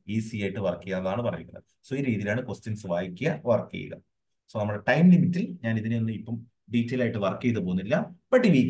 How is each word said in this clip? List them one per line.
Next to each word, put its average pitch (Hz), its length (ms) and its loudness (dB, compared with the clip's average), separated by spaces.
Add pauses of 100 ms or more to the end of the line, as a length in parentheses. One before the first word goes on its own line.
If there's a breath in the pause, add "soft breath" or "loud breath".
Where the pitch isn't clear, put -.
easy 110 300 -4
ആയിട്ട് 101 220 -4
work 87 240 -4
ചെയ്യാമെന്നാണ് 95 380 -4
പറഞ്ഞിരിക്കുന്നത്. 87 420 -8 (260)
So 135 100 -4
ഈ 139 40 -4
രീതിയിലാണ് 110 420 -2
questions 101 420 -8
വായിക്കുക, 92 580 -4
work - 260 0
ചെയ്യുക. - 240 -10 (560)
So 110 80 -6
നമ്മുടെ 104 280 -4
time 156 220 6
ലിമിറ്റിൽ 160 540 4
ഞാൻ 113 160 0
ഇതിനെ 113 180 -2
ഒന്നും 113 160 -2
ഇപ്പം 113 340 -10 (260)
detail 120 280 0
ആയിട്ട് 113 160 0
work 98 240 -2
ചെയ്ത് 113 180 2
പോകുന്നില്ല. 92 520 -2 (240)
But 254 100 6
we 147 240 6